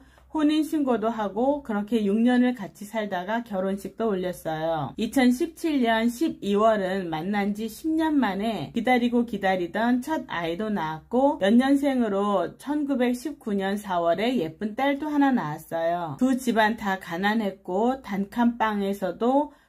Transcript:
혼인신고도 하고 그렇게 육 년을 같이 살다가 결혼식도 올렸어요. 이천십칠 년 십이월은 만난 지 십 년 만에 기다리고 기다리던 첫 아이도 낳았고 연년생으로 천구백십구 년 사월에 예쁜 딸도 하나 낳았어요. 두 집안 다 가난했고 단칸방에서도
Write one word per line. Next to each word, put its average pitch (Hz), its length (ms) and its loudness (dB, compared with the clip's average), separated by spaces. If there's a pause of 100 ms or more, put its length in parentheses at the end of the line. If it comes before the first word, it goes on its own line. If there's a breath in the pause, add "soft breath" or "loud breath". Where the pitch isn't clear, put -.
(340 loud breath)
혼인신고도 294 720 0
하고 226 540 -2
그렇게 208 420 -2
육 202 160 2
년을 247 340 4
같이 202 300 -12
살다가 208 580 -4
결혼식도 196 640 -4
올렸어요. 165 920 -2
이천십칠 262 840 2
년 226 280 2
십이월은 202 960 0
만난 196 460 -2
지 220 160 -6
십 320 220 -8
년 320 260 2
만에 196 560 -2
기다리고 240 500 2
기다리던 196 800 0
첫 302 240 -4
아이도 170 420 -4
낳았고 202 720 0
연년생으로 226 1160 2
천구백십구 262 960 -2
년 196 240 -2
사월에 196 580 0
예쁜 208 400 -4
딸도 277 320 0
하나 285 240 4
낳았어요. 165 880 -2
두 254 180 2
집안 220 400 2
다 190 220 -2
가난했고 202 1040 -2
단칸방에서도 208 1500 0 (160 loud breath)